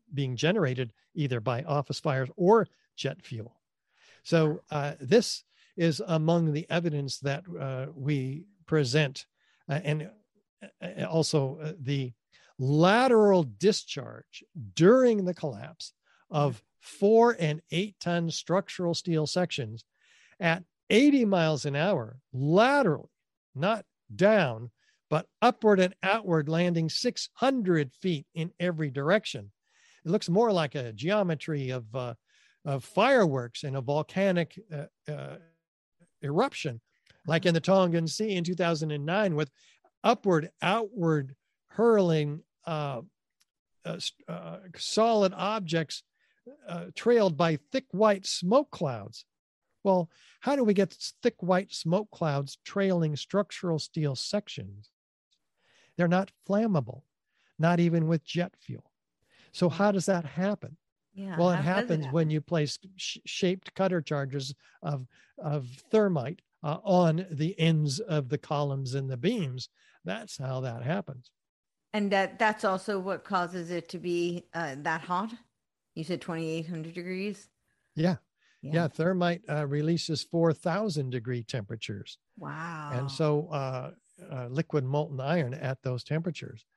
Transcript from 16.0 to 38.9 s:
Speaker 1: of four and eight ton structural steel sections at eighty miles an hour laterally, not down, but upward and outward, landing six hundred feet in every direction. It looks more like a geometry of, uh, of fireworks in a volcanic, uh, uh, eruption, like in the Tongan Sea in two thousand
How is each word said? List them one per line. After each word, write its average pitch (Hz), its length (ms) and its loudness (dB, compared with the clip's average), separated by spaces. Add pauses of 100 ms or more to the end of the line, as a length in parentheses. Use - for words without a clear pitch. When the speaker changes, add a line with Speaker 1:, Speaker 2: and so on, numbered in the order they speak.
Speaker 1:
of 147 340 0 (180)
four 226 580 4
and 156 320 -2
eight 190 300 -4
ton 170 300 0
structural 175 640 -2
steel 156 340 -2
sections 127 580 -4 (560)
at 175 240 0 (260)
eighty 269 340 6
miles 160 400 2
an 139 120 -2
hour 143 420 -2 (140)
laterally, 180 800 4 (440)
not 196 300 -2 (320)
down, 143 560 2 (360)
but 156 200 -2 (120)
upward 214 380 4
and 185 240 4
outward, 185 460 0
landing 165 400 2
six - 460 -4
hundred 185 580 2
feet 165 420 -4
in 160 240 -6
every 160 320 -2
direction. 139 600 -2 (520)
It 160 60 -4
looks 208 180 0
more 220 220 4
like 165 240 0
a 120 180 -6
geometry 151 800 -2
of, 117 240 -8
uh, 123 200 -6 (500)
of 139 200 -4
fireworks 180 800 2
in 135 140 -6
a 139 40 -4
volcanic, 170 800 0 (140)
uh, 143 140 -10 (220)
uh, 139 300 -10 (840)
eruption, 151 580 -2 (460)
like 165 200 2
in 170 80 6
the 160 60 2
Tongan 175 480 4
Sea 214 260 -2
in 175 80 0
two 175 140 -2
thousand 165 340 0